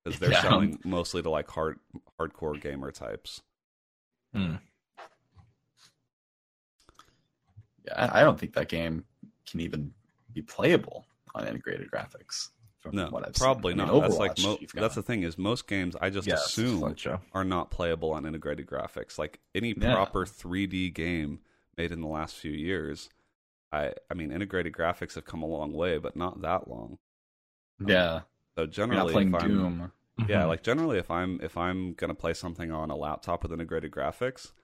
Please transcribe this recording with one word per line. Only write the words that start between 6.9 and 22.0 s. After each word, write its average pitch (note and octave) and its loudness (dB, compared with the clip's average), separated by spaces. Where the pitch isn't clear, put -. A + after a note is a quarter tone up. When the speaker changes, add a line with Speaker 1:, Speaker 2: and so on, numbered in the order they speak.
Speaker 2:
Yeah, - 0
I, A2 8
I - 12
don't D3+ 8
think - -6
that - 0
game E2 -2
can - -6
even D#2 -4
be - -8
playable - 2
on G#1+ -4
integrated - -6
graphics. - -8
From G2 -6
Speaker 1:
No, F2 0
Speaker 2:
what - -4
I've - -8
seen. B2+ 6
Speaker 1:
probably A2+ 4
Speaker 2:
I F#2 0
mean, F#2+ 2
Speaker 1:
not. A2+ 8
That's, - 6
Speaker 2:
Overwatch, - 4
Speaker 1:
like, G2 2
mo-, G2+ 2
Speaker 2:
you've - -14
got - -4
Speaker 1:
that's A2+ 2
the G#2 -2
thing A#2 0
is E2 -2
most G#2+ 0
games F#2 -2
I F#2+ 2
just G2 -2
Speaker 3:
Yeah, F#2 4
it's D2 0
a A2 2
Speaker 1:
assume A2+ 2
Speaker 3:
slideshow. D2+ -4
Speaker 1:
are F#2+ 0
not F#2 0
playable E2 0
on D2+ -4
integrated D2+ -4
graphics. - -8
Like, D2+ -6
any G#2+ -2
Speaker 2:
Yeah. A#2+ 4
Speaker 1:
proper F#2+ 2
three F2+ -4
D F#2 -2
game D#2+ -4
made E2+ -2
in E2 -6